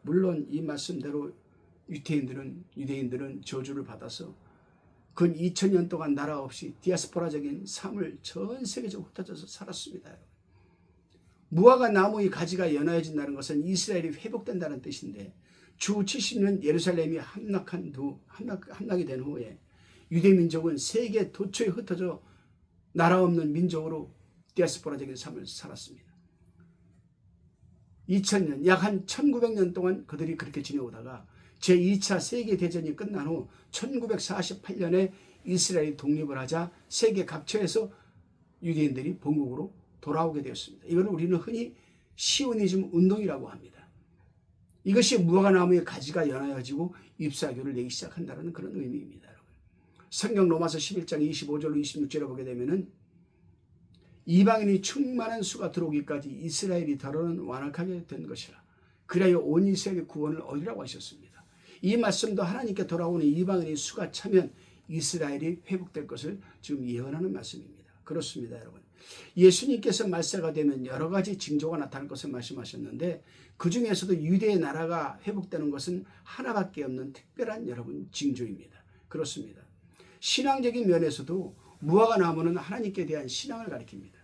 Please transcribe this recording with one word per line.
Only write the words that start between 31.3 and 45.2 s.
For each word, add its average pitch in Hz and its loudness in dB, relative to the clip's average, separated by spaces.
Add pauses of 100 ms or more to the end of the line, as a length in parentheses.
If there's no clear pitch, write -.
제이 185 6
차 196 0
세계대전이 170 -2
끝난 202 -6
후 160 -4 (220)
천구백사십팔 208 -4
년에 185 4 (320)
이스라엘이 170 0
독립을 143 -2
하자 160 -4 (160)
세계 196 2
각처에서 160 -2 (720)
유대인들이 151 0
본국으로 147 -2 (280)
돌아오게 151 -2
되었습니다. - -12
이걸 175 4
우리는 175 2
흔히 226 -4 (420)
시오니즘 208 2
운동이라고 185 4
합니다. - -20 (960)
이것이 233 6
무화과 190 6